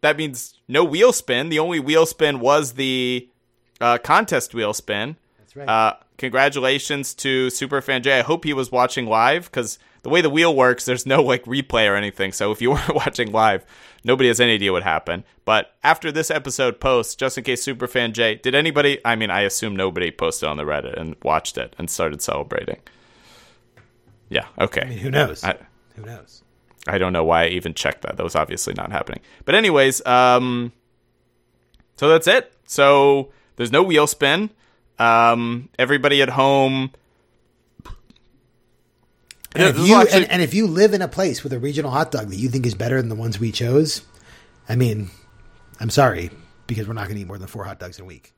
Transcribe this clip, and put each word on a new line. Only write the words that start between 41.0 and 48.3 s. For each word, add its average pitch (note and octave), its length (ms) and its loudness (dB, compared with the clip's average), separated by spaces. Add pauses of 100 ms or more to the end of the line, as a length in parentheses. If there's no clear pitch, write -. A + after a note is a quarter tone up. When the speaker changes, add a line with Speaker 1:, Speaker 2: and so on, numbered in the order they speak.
Speaker 2:
a F3+ 60 -4
place F3+ 360 -4
with C3+ 100 -6
a B2 60 -6
regional C#3+ 320 -4
hot D3+ 200 -2
dog G#2+ 180 -6
that F#2+ 80 -10
you B2 120 -2
think B2+ 160 -2
is A2 100 -2
better A#2+ 260 -2
than A#2+ 80 -4
the A2+ 60 -6
ones A2 240 -6
we A2+ 120 -4
chose, C3+ 500 0 (680)
I A#2 80 -2
mean, A2 340 0 (720)
I'm A2 100 -6
sorry, F#2+ 400 2 (380)
because G#2+ 200 -6
we're A2+ 60 -10
not G#2+ 140 -10
gonna G#2 120 -10
eat F#2+ 80 -12
more G2 120 -14
than F#2 80 -16
four G2+ 180 -14
hot F#2+ 140 -16
dogs F2+ 180 -16
in G2+ 60 -20
a F2+ 40 -20
week. - 300 -20